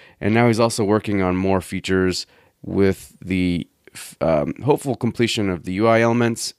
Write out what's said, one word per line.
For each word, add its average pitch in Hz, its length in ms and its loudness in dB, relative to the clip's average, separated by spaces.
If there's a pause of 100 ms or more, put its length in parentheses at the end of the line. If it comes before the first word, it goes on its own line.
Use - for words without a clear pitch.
(200)
And 104 140 0
now 120 140 4
he's 110 120 2
also 117 240 0
working 101 380 0
on 92 140 0
more 95 240 0
features 92 640 -2 (360)
with 95 640 0
the 90 420 0 (280)
f-, - 260 -18
um, 76 340 0 (100)
hopeful 139 320 0
completion 113 520 -2
of 87 160 -4
the 90 100 -6
U 107 120 0
I 113 140 4
elements. 117 580 0